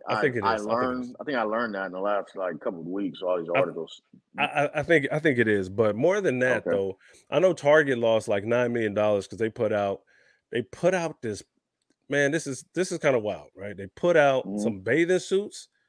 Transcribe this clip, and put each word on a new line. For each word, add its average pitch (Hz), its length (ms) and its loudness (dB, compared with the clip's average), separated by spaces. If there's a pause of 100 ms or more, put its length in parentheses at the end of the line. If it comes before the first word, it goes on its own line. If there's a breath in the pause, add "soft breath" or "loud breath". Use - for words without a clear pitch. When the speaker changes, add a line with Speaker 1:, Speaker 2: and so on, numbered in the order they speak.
Speaker 1:
I 113 80 -2
Speaker 2:
I, - 0 -
Speaker 1:
think 123 200 0
it 107 80 -2
Speaker 2:
I 113 120 2
Speaker 1:
is. 104 120 -6
I 113 80 0
think 127 160 0
it 127 60 -6
Speaker 2:
learned, - 20 -6
Speaker 1:
is. 123 200 -12
Speaker 2:
I - 40 -14
think 135 140 -4
I 117 40 0
learned 110 320 -2
that 98 120 -4
in 90 60 -10
the 92 80 -8
last, 101 360 -2
like, 90 240 -6
couple 92 200 -6
of 87 60 -10
weeks, 95 360 -6
all 90 180 0
these 82 140 -8
Speaker 1:
I, 90 60 2
Speaker 2:
articles. 82 420 -6 (360)
Speaker 1:
I, 143 60 -2
I, 147 360 -2
I - 20 0
think, 143 300 4
I 151 60 0
think 151 200 2
it 113 100 4
is. 101 200 2
But 104 280 0
more 175 240 2
than 135 200 0
that, 123 280 0
Speaker 2:
Okay. - 20 0
Speaker 1:
though, 98 280 -2 (320 soft breath)
I 135 80 0
know 180 140 6
Target 143 460 4
lost, 113 300 2
like, 101 160 0
nine 120 280 0
million 110 220 -2
dollars 104 320 2
'cause 95 120 -12
they 113 120 0
put 107 220 -2
out, 101 300 -2 (500)
they 117 100 -2
put 175 320 -2
out 165 280 -6
this, 107 200 -6 (680)
man, 143 240 2
this 160 140 -4
is, 135 180 -8 (100)
this 185 180 -2
is 170 60 -4
kinda 139 200 2
wild, 101 380 -6
right? 98 200 -12
They 98 120 -10
put 175 280 2
out 139 300 4
Speaker 2:
Mm-hmm. 101 140 -6
Speaker 1:
some 104 200 -2
bathing 165 400 2
suits, - 480 -4 (200)